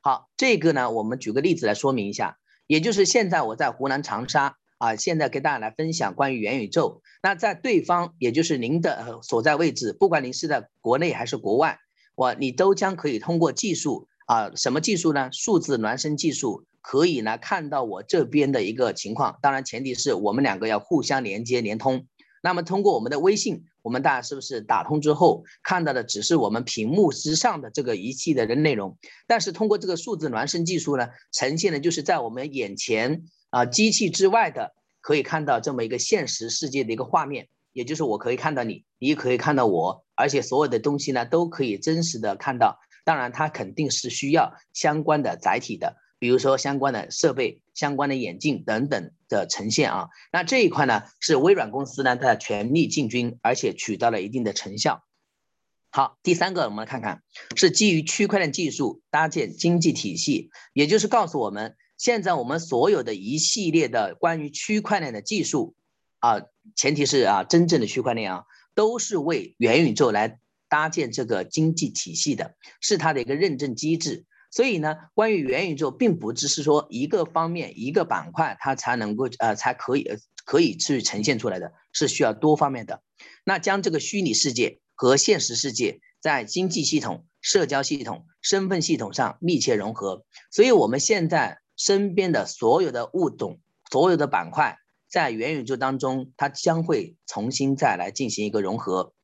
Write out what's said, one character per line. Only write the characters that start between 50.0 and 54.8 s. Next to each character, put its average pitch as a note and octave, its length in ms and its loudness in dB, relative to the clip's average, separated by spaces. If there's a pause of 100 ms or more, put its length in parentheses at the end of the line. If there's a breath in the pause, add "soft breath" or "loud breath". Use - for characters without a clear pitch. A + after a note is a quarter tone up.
那 F3 100 0
这 A#3 220 2
一 F3 60 6
块 D3 160 2
呢， G#2+ 160 2 (180 loud breath)
是 D#3 160 2
微 D#3 160 6
软 C3 180 2
公 C3+ 140 -4
司 C#3 180 -6
呢， B2+ 140 4
它 B2 180 4
全 G#2+ 380 -2
力 D3+ 160 4
进 B2+ 220 -2
军， A#2+ 320 -2
而 A#2+ 120 2
且 A2 200 -2
取 G2+ 240 -6
得 A#2 120 4
了 G#2 120 -2
一 G#2 80 -8
定 B2 120 -4
的 G#2+ 120 -2
成 G#2 240 -8
效。 G#2+ 260 -2 (840)